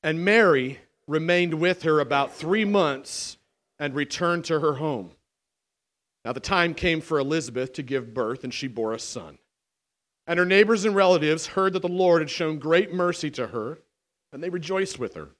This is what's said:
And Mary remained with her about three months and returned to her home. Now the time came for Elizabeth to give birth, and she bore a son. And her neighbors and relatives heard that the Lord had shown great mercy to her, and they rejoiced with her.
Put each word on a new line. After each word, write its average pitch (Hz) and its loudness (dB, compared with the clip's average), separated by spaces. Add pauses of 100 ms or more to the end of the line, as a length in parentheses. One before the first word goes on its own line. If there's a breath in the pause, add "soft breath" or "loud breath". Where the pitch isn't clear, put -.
And 160 -2
Mary 170 4 (300)
remained 165 2
with 175 0
her 156 4
about 139 0
three 208 0
months 175 -2 (400)
and 143 -4
returned 170 -2
to 165 0
her 151 2
home. 131 -6 (1080)
Now 117 -6
the 131 -6
time 170 0
came 165 0
for 156 -2
Elizabeth 127 -2
to - -8
give 127 -6
birth, 120 -4
and 123 -8
she - -8
bore 110 -4
a 110 -8
son. 80 -14 (880)
And 170 0
her 180 4
neighbors 202 4
and 208 0
relatives 160 4
heard 190 0
that 185 -2
the 180 -4
Lord 180 4
had 151 -4
shown 156 -4
great 165 2
mercy 175 -2
to 120 -6
her, 117 -8 (520)
and 147 -12
they 180 -6
rejoiced 185 -4
with 113 -6
her. 78 -14 (100)